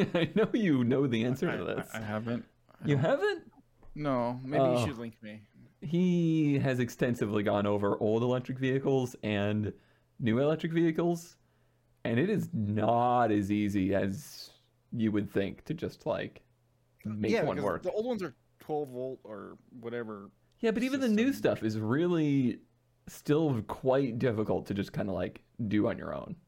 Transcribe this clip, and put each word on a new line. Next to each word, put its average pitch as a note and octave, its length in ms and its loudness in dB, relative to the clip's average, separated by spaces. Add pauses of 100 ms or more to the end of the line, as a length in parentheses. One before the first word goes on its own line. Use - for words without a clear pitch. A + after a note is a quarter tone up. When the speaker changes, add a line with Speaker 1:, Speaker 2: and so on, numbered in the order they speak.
(140)
Speaker 1:
I E3 200 2
know G#3 180 2
you D#3+ 320 2
know C3+ 220 2
the A2+ 180 0
answer C3+ 240 0
Speaker 2:
I, - 80 -2
Speaker 1:
to F2 80 -6
this. - 300 -4
Speaker 2:
I, A2 60 -8
I - 20 -8
haven't. A2 420 -4 (400)
I - 20 -4
Speaker 1:
You D3 100 4
Speaker 2:
don't C3+ 80 2
Speaker 1:
haven't? E4+ 460 0 (440)
Speaker 2:
No, B2+ 500 -2
maybe C3 180 0
you C3 100 4
Speaker 1:
Oh. A#2+ 140 2
Speaker 2:
should A#2 120 -6
link A#2 240 -10
me. G#2+ 180 -14 (420)
Speaker 1:
He D#3+ 800 2
has B2+ 200 0
extensively A#2+ 640 0
gone G#2 240 2
over G2+ 340 2
old A2+ 220 2
electric B2+ 360 -2
vehicles C3+ 640 0
and G#2 500 0 (460)
new A#2 220 2
electric D#3+ 320 0
vehicles, E3 640 0 (680)
and A#2 140 2
it F3 120 2
is E3 240 0
not A#2 760 4
as G#2 220 2
easy G2+ 420 2
as G2 560 -4 (400)
you A2 220 0
would G2+ 180 0
think F#2+ 360 -4
to D3+ 80 -6
just, - 320 -8
like, - 360 -4 (640)
make G#2+ 260 -2
Speaker 2:
Yeah, G#3 140 2
Speaker 1:
one - 120 -2
Speaker 2:
because G#2 100 -4
Speaker 1:
work. E2+ 160 -2
Speaker 2:
the F3+ 100 -4
old G#3+ 140 -2
ones A3+ 160 -4
are D3+ 120 -8 (240)
twelve D3+ 300 -6
volt B2+ 340 -8
or G2 360 -14 (200)
whatever A2+ 520 -10 (300)
Speaker 1:
Yeah, A3+ 100 2
but A#3 120 -2
even C4 160 -2
the B3+ 120 2
new G#3+ 220 4
Speaker 2:
system. - 80 -6 (160)
Speaker 1:
stuff - 60 -8
is A2 160 -2
really C#3+ 800 2 (480)
still C#3+ 640 0
quite C3 500 2
difficult G#2 480 0
to G#2 80 -4
just G2 200 -2
kinda, G2+ 180 -2
like, F2+ 320 -4 (240)
do G#2 200 4
on G2+ 100 -2
your D#2+ 160 -8
own. C2+ 200 -8 (140)